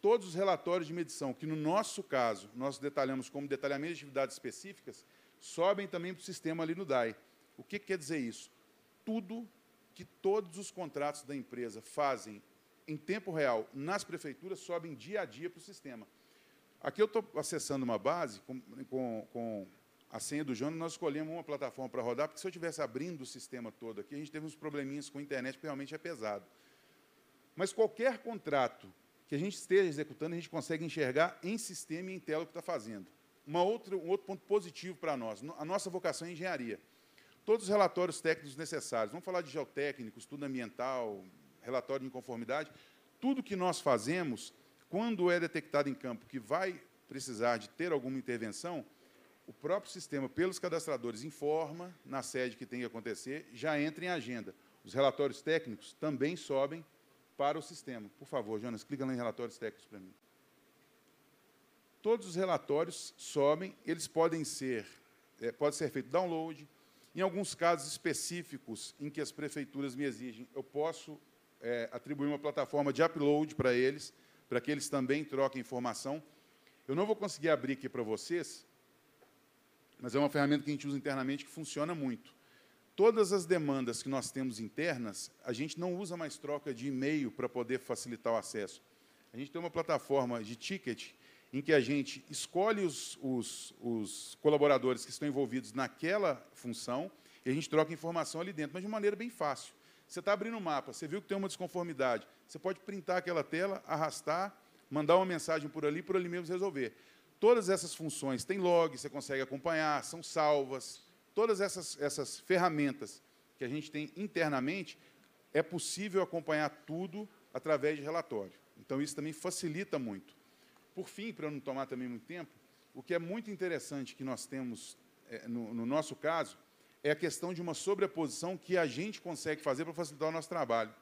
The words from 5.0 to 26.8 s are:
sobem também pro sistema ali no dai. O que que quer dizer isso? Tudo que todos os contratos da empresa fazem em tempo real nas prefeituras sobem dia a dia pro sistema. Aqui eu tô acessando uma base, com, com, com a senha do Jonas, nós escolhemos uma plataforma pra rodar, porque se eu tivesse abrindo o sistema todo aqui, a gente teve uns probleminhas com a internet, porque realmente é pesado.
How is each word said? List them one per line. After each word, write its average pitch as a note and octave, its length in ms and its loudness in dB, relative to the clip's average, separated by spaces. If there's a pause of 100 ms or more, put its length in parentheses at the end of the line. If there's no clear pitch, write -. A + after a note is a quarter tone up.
sobem F#3+ 480 2
também F3 260 -4
pro - 80 -12
sistema E3 420 -4
ali D#3+ 120 0
no G3 80 -6
dai. B2 320 2 (400)
O - 80 -16
que G3+ 160 -8
que - 60 -10
quer F#3+ 120 0
dizer D#3 200 -4
isso? A#2 340 -6 (540)
Tudo A3 420 -4 (480)
que - 80 -16
todos F#3+ 540 0
os G3 120 -10
contratos D3 540 -4
da C#3 100 -8
empresa A#2+ 480 -6
fazem A2+ 600 -2 (420)
em D3+ 120 -6
tempo F#3 340 -4
real B2+ 420 4
nas D#3+ 300 -2
prefeituras E3+ 560 -8
sobem E3 340 -6
dia D#3 280 -4
a E3+ 40 -2
dia C#3 240 -10
pro F3 120 -14
sistema. B2 440 -14 (800)
Aqui - 160 -2
eu G#3+ 80 8
tô G#3+ 160 0 (140)
acessando C#3+ 460 -2
uma A#2 160 2
base, C3 400 0
com, C3 200 -10 (300)
com, B2 420 -4
com A2 360 -6 (420)
a A2+ 100 -10
senha D3 240 -2
do C3 120 -2
Jonas, D3+ 240 -2
nós E3 140 -4
escolhemos D#3 380 -2
uma E3 120 -6
plataforma C#3 440 -6
pra B2 140 -2
rodar, B2 260 0
porque - 140 -12
se F#3+ 60 -6
eu F#3 40 -2
tivesse E3 300 -6
abrindo C#3 400 -4
o B2+ 40 -10
sistema A#2+ 460 -10
todo A2 300 -8
aqui, A#2+ 140 -12
a - 20 -6
gente D3 140 -8
teve D#3 160 -8
uns D3+ 80 -12
probleminhas C#3+ 520 -6
com C#3 120 -12
a - 20 -8
internet, C3+ 320 -4
porque - 140 -10
realmente C#3 260 -6
é D#3 60 -8
pesado. G#2+ 440 -4 (1120)